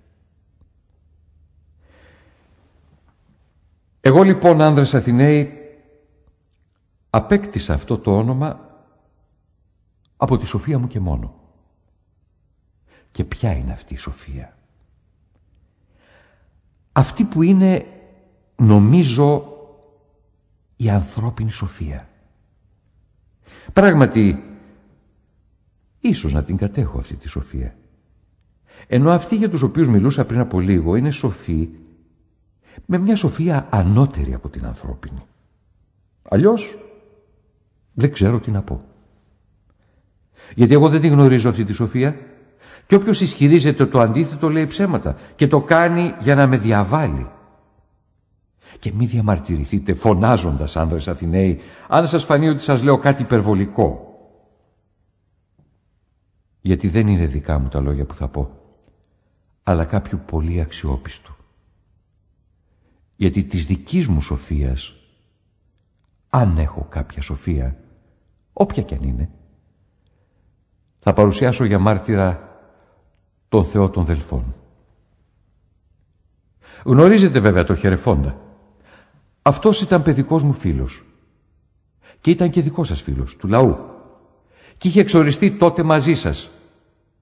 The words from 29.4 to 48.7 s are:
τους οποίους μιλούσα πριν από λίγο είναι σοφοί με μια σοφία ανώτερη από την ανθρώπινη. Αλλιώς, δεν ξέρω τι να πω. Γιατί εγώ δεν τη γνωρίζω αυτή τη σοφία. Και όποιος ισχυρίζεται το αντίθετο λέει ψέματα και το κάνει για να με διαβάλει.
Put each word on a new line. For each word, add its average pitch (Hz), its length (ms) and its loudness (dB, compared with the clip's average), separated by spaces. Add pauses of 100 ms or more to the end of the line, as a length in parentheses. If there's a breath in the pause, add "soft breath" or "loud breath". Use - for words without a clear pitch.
τους 147 120 -4
οποίους 135 260 0
μιλούσα 117 380 2
πριν 113 140 -4
από 92 200 -2
λίγο 90 360 0
είναι 135 160 -2
σοφοί 87 580 -6 (1160 soft breath)
με 180 120 -4
μια 202 180 0
σοφία 160 540 -2
ανώτερη 101 640 0
από 65 160 -12
την 60 160 -12
ανθρώπινη. 64 600 -14 (1040)
Αλλιώς, 196 480 0 (1160)
δεν 139 180 0
ξέρω 110 280 0
τι 110 120 -8
να 98 100 -4
πω. - 240 -10 (1700 loud breath)
Γιατί 117 180 6
εγώ 147 160 6
δεν 151 120 0
τη 165 60 2
γνωρίζω 127 420 6
αυτή 110 140 -2
τη 101 100 -6
σοφία. 127 420 -4 (720 soft breath)
Και 196 80 4
όποιος 202 260 2
ισχυρίζεται 143 640 2
το 131 140 2
αντίθετο 139 500 0
λέει 156 180 -2
ψέματα 151 500 -4 (180 loud breath)
και 143 120 2
το 143 140 4
κάνει 170 600 0
για 139 140 2
να 139 120 4
με 127 100 2
διαβάλει. 104 720 -2 (1500 soft breath)